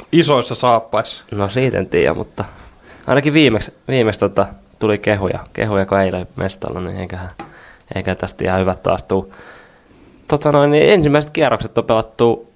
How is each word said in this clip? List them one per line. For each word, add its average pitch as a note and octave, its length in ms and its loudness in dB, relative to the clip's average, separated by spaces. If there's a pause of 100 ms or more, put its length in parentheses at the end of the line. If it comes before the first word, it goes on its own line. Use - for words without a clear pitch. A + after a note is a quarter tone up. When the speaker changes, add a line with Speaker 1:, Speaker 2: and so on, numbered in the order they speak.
(120)
Speaker 1:
Isoissa D3 440 2
saappaissa. A2+ 760 -2
Speaker 2:
No G2+ 180 -4
siitä B2+ 280 -2
en F#2 100 -2
tiedä, D#2 260 2
mutta F2 320 -8 (640)
ainakin C#3+ 260 2
viimeksi, C3+ 400 2 (140)
viimeksi, A#2 320 0
tota, G2 260 0 (340)
tuli G#2+ 180 0
kehuja, G2 420 -2 (140)
kehuja, G#2 320 -2
kun G2 140 0
eilen F#2 360 -2
mestalla, - 460 -8
niin F#2 160 -8
eiköhän, F#2 320 -10 (680)
eikä F#2 200 -4
tästä - 280 -8
ihan F#2 160 0
hyvät F#2 240 -2
taas F2+ 200 0
tuu. F#2+ 300 -4 (960)
Tota D3 240 0
noin, D3 200 4
niin D3 180 6
ensimmäiset D3 420 4
kierrokset A#2+ 460 0
on A2+ 60 0
pelattu, A#2 720 0